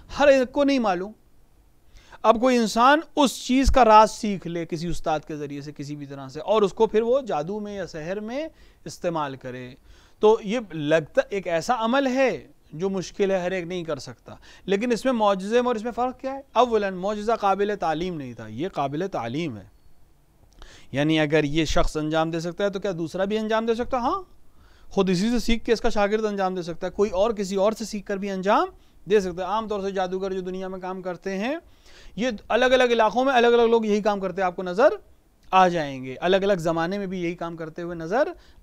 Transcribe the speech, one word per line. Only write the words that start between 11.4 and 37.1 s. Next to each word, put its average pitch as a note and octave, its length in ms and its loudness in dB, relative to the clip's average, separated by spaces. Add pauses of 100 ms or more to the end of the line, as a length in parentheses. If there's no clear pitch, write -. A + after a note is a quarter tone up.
ऐसा E3 260 0
अमल A#3+ 340 0
है B3 400 0 (240)
जो E3+ 160 -4
मुश्किल F#3+ 420 -2
है, F#3 120 0
हर F3+ 100 -4
एक F3+ 120 -4
नहीं F3 200 -8
कर D3+ 140 -6
सकता। - 380 -18 (300)
लेकिन G3+ 240 0
इसमें B3 220 0
मौजज़े G#3 480 2
में B3 80 0
और A#3+ 80 -2
इसमें A3+ 140 -8
फ़र्क B3 300 -4
क्या C4 120 -8
है? C4+ 100 -12 (120)
अव्वलन, A3 400 2
मौजज़ा G#3 420 -4
काबिल G3+ 400 0
तालीम F3 360 -2
नहीं C3+ 220 -10
था, A2+ 140 -14
ये B2+ 220 -6
काबिल D3 380 -4
तालीम C3 480 -6
है, - 140 -20 (1200)
यानी D3+ 260 2
अगर D3+ 280 2
ये D#3 200 0
शख्स - 300 2
अंजाम D#3+ 340 0
दे E3 100 -4
सकता E3+ 220 -6
है G3+ 60 2
तो G3 100 -6
क्या G3+ 140 -4
दूसरा E3+ 320 -4
भी G#3 120 -2
अंजाम A3 280 -2
दे A3+ 100 0
सकता B3 220 -4
है? A#3 60 -4
हाँ, F4+ 240 -2 (600)
खुद F#3+ 220 0
इसी F#3+ 220 2
से A#3+ 100 2
सीख A3+ 220 0
के A#3+ 100 2
इसका G#3+ 180 2
शागिर्द G#3+ 340 0
अंजाम G3 300 -2
दे F3+ 80 -4
सकता E3+ 240 -8
है, F3+ 40 -10
कोई G3+ 200 0
और G3+ 220 2
किसी G3 240 -4
और G#3 160 4
से G#3+ 120 -8
सीख G3+ 220 -10
कर G3+ 100 -4
भी G3+ 120 -6
अंजाम G#3 420 2 (360)
दे G#3 140 4
सकता F#3 220 -4
है। F3 60 -6
आमतौर G#3 320 -2
से G3 120 -4
जादूगर F#3+ 400 -4
जो F#3+ 100 -6
दुनिया F#3 260 -8
में F#3 120 -10
काम F#3 200 -8
करते F3+ 320 -8
हैं, A#3+ 260 -4 (580)
ये A#3 180 -2 (160)
अलग-अलग B3+ 400 4
इलाकों A3+ 320 2
में C4+ 100 2
अलग-अलग A#3+ 360 6
लोग A3+ 160 2
यही G#3 160 0
काम G#3 180 0
करते F#3 220 -4
हैं, F#3 60 2
आपको F3+ 160 -6
नज़र B3 360 2 (520)
आ F#3 180 8
जाएंगे, C3+ 480 -4
अलग-अलग F#3+ 420 2
ज़माने E3 380 -2
में G3+ 120 -6
भी F#3 120 -6